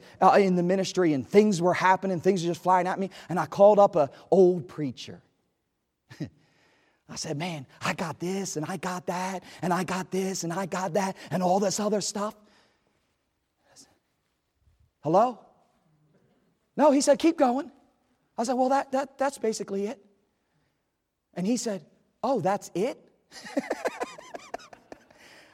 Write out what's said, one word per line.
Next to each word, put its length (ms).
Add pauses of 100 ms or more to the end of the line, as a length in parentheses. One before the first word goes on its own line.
(220)
uh, 120
in 220
the 80
ministry 500
and 140
things 320
were 140
happening, 460
things 240
were 80
just 100
flying 240
at 140
me, 100 (200)
and 100
I 80
called 320
up 160
an 140 (200)
old 380
preacher. 560 (880)
<laughs> 80 (880)
I 60
said, 220
"Man, 280 (160)
I 120
got 260
this, 380
and 100
I 100
got 300
that, 360 (200)
and 100
I 100
got 280
this, 320
and 100
I 140
got 260
that, 240 (140)
and 100
all 180
this 200
other 200
stuff." 360 (2750)
"Hello?" 360 (1400)
"No," 140
he 100
said, 160
"keep 220
going." 320 (680)
I 60
said, 100
"Well, 160
that, 220
that, 260
that's 220
basically 480
it." 120 (1300)
And 140
he 100
said, 260 (400)
"Oh, 160
that's 360
it?" 280 (280)
<laughs> 180 (2000)